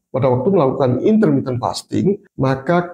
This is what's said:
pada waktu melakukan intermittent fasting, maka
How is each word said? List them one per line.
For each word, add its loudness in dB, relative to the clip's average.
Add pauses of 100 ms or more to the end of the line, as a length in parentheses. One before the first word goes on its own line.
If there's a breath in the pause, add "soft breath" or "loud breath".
(160)
pada 0
waktu 0
melakukan 2
intermittent 2
fasting, -2 (160)
maka 0